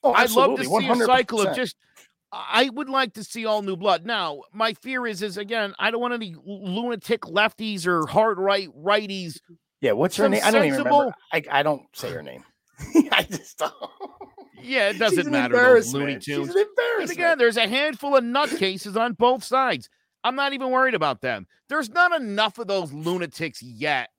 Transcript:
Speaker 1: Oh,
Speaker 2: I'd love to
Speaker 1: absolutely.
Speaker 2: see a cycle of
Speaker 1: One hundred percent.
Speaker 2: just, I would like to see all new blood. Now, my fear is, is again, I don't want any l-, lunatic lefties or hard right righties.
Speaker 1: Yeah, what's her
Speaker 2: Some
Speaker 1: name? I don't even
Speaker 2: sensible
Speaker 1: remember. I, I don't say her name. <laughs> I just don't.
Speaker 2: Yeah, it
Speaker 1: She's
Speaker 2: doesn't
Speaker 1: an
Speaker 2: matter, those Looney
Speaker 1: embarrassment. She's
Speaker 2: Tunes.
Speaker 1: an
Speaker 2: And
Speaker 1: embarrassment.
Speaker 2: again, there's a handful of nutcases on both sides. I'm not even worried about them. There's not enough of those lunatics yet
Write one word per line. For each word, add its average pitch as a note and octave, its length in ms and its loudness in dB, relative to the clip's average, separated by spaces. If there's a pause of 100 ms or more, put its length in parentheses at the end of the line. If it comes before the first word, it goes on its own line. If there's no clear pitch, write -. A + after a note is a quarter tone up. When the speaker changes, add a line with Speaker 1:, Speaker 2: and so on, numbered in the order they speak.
Speaker 1:
Oh, C4 100 4
Speaker 2:
I'd A#3 180 4
love C4 240 4
to C4+ 60 -4
Speaker 1:
absolutely. A3+ 340 0
Speaker 2:
see A#3+ 60 0
a A3+ 40 2
cycle B3 360 2
of G3 60 4
Speaker 1:
One E3 60 -2
hundred - 0 -
percent. - 20 -4
Speaker 2:
just, B3 200 -4 (560)
I A3+ 420 0
would C4+ 160 -8
like C4 240 -2
to - 100 -14
see A3+ 220 -10
all G#3+ 160 0
new F#3+ 140 -4
blood. F3 300 0
Now, F3 360 -6 (120)
my A3 200 -2
fear B3+ 320 -6
is, G3+ 160 -6
is G3 160 -6
again, G#3 400 -4
I G#3+ 140 0
don't A#3 100 -4
want A#3+ 120 -2
any A3 200 -8
l-, D#3 80 -20 (320)
lunatic A#3 480 -4
lefties G3+ 640 -2
or E3+ 220 0
hard G#3 320 2
right G3 360 0
righties. F#3+ 640 -2 (420)
Speaker 1:
Yeah, B2 100 2
what's C#3 260 2
her G#3 80 4
Speaker 2:
Some G3 60 4
Speaker 1:
name? G#3 120 2
I G#3 80 4
don't A#3 140 4
even C#3 120 0
Speaker 2:
sensible C#4+ 220 4
Speaker 1:
remember. C4 160 0 (180)
I, D#3+ 180 0
I C#3+ 120 4
don't D3+ 200 -2 (100)
say A#2+ 180 -8
her D#2 120 -10
name. B1+ 200 -16 (360)
<laughs> - 0 - (320)
I - 180 2
just - 300 -14
don't. - 140 -4 (880)
Speaker 2:
Yeah, B3 260 0
it G#3+ 40 -2
Speaker 1:
She's F#3 60 -8
Speaker 2:
doesn't A3 280 2
Speaker 1:
an D4 40 -2
Speaker 2:
matter, B3 240 2
those B3 380 8
Looney C#4+ 200 -2
Speaker 1:
embarrassment. - 100 -10
She's - 140 -4
Speaker 2:
Tunes. C4+ 120 -4
Speaker 1:
an F4+ 80 0
Speaker 2:
And G#4 120 4
Speaker 1:
embarrassment. A#4 420 -2
Speaker 2:
again, E4+ 260 0
there's A#3 200 4
a A3+ 100 2
handful C#4 480 -2
of B3+ 80 6
nutcases A3+ 720 -2
on A3+ 180 0
both A#3+ 300 2
sides. A#3+ 460 0 (340)
I'm B3 120 -2
not C#4 180 -2
even C4 160 -4
worried B3+ 240 2
about D3+ 280 0
them. A2 260 -4 (200)
There's C#4 220 -4
not F4 300 4
enough G#3+ 400 -2
of A3 80 -8
those F3+ 260 -2
lunatics E3 680 -6
yet B2 560 -4